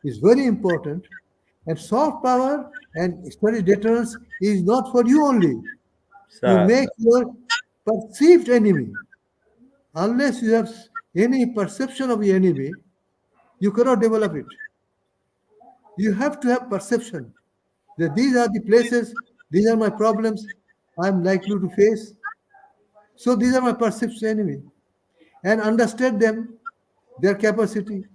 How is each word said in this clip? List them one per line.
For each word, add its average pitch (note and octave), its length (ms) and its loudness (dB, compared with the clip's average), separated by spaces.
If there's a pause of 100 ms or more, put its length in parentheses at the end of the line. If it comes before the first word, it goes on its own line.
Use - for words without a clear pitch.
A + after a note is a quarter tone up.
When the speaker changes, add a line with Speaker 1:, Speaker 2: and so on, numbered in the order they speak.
Speaker 1:
is B2 140 -8
very A#3+ 280 4
important, F3+ 580 -4 (600)
and D#3+ 120 -6
soft C#4+ 440 -2
power B3+ 480 -2 (240)
and F3 380 -6
strategic G#3+ 340 -2
deterrence A3 500 0 (240)
is G3 220 0
not B3 300 0
for A#3+ 140 2
you D4 180 6
only. F3+ 360 2 (680)
Speaker 2:
Sir. F#3 340 2
Speaker 1:
You F3+ 60 4
make B3+ 280 2
your A#3 380 2 (500)
perceived A#3 640 4
enemy. G#3 440 2 (1000)
Unless A#3+ 480 -2
you A3 100 2
have A3+ 180 0 (460)
any B3 300 2
perception B3 640 -4
of A3 100 0
the G3+ 120 2
enemy, E3+ 400 2 (840)
you G3 140 0
cannot A#3+ 280 2
develop A3 360 0
it. C3+ 100 -12 (1500)
You G#3 160 -2
have C#4+ 260 -6
to B3+ 80 -2
have B3 220 -2
perception F#3+ 640 -6 (640)
that D#3 160 -2
these B3+ 220 0
are A#3+ 120 2
the G3+ 120 -4
places, A3+ 520 2 (380)
these G3 180 2
are A3+ 80 2
my G#3+ 140 0
problems G#3+ 560 -2 (520)
I'm F#3 240 0
likely F#3+ 360 -2
to F#3 120 -4
face. G#3+ 440 0 (1000)
So B3 180 0
these B3 200 0
are C4 60 2
my A#3+ 140 0
perceived A3+ 480 -4
enemy. G#3 400 -4 (800)
And G#3+ 180 0
understand A3+ 600 0
them, A3+ 340 -2 (680)
their G3 140 2
capacity. G3+ 680 -4 (100)